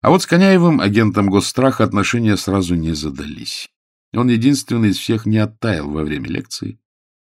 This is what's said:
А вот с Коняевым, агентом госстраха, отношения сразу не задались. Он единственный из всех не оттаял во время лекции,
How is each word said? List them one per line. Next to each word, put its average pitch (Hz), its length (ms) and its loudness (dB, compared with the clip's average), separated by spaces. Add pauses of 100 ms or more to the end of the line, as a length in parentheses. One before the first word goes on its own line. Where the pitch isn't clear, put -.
А - 80 2
вот 180 120 4
с - 40 -8
Коняевым, 175 560 4
агентом 104 480 2
госстраха, 117 540 0
отношения 104 540 0
сразу 92 380 -2
не 80 180 -2
задались. 73 760 -10 (440)
Он 120 140 0
единственный 120 640 2
из 92 80 0
всех 110 280 -4
не 110 120 2
оттаял 107 520 -2
во 76 140 -4
время 73 260 -6
лекции, - 500 -10 (500)